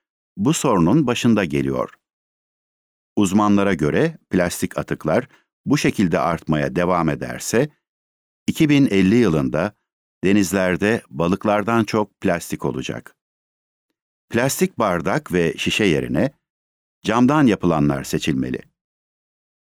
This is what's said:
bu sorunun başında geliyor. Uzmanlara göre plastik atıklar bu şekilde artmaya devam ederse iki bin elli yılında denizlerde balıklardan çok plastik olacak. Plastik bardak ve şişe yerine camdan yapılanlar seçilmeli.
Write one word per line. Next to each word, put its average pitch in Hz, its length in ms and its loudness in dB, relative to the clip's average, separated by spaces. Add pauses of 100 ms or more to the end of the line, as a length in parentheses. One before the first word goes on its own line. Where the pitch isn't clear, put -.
(380)
bu 117 160 0
sorunun 120 540 2
başında 113 380 0
geliyor. 67 480 -4 (1200)
Uzmanlara 101 580 2
göre 87 440 0 (120)
plastik 90 480 -2
atıklar 78 500 -4 (380)
bu 147 120 0
şekilde 90 420 0
artmaya 76 560 -2
devam 87 340 0
ederse 71 600 -4 (800)
iki 156 220 0
bin 139 160 4
elli 98 300 4
yılında 80 580 0 (500)
denizlerde 95 840 0
balıklardan 104 760 0
çok 107 380 -4
plastik 85 440 -4
olacak. 65 500 -8 (1120)
Plastik 135 500 -2
bardak 98 540 -2
ve 85 240 0
şişe - 260 -2
yerine 73 560 0 (640)
camdan 123 460 2
yapılanlar 78 560 0
seçilmeli. 65 580 -4 (1080)